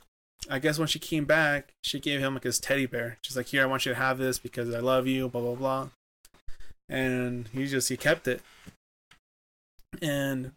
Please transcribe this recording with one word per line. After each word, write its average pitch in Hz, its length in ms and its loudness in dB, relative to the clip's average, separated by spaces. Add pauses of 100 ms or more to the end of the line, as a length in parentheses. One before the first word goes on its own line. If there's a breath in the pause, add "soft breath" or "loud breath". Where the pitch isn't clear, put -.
(500)
I 135 100 -2
guess 151 200 2
when 160 80 0
she 151 120 0
came 156 260 -2
back, 147 480 4 (100)
she - 160 -4
gave 143 220 0
him, 135 140 0
like, 127 80 -8
his 123 160 2
teddy 135 260 2
bear. 117 360 -4
She's - 140 -8
like, 123 120 -2
"Here, 139 160 4
I - 20 4
want 131 200 2
you 135 80 0
to 117 60 -6
have 131 200 2
this 131 200 2
because 120 340 -6
I 117 60 -2
love 127 280 4
you, 131 200 2
blah, 123 140 -4
blah, 120 140 -2
blah." 135 340 -2 (960 soft breath)
And 123 640 -2
he 131 160 -4
just, 135 240 0
he 127 80 -2
kept - 300 0
it. 127 140 -2 (1600 loud breath)
And, 139 560 -2